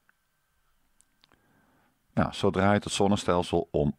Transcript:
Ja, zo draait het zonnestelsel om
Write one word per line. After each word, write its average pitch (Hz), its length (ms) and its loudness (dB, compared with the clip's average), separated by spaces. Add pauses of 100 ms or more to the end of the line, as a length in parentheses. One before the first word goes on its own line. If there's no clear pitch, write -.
(2250)
Ja, - 180 -2
zo - 180 -2
draait 98 340 2
het - 100 -10
zonnestelsel 90 760 0
om 73 260 0